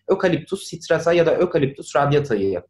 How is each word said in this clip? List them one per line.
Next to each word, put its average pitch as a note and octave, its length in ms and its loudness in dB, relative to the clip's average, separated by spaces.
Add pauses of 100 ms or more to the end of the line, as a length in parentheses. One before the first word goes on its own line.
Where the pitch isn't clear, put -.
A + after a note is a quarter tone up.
ökaliptus F3+ 640 -2
citrata E3 440 0
ya E3+ 120 4
da D#3 120 2
ökaliptus D#3 580 -2
radiata'yı C#3 760 0